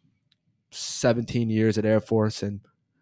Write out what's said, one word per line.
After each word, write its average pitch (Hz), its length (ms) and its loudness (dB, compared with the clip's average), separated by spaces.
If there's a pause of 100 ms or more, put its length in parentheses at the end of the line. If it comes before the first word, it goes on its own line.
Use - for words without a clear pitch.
(720)
seventeen 117 800 -2
years 110 280 2
at 107 60 0
Air 107 160 4
Force 107 420 0
and 101 180 -8 (420)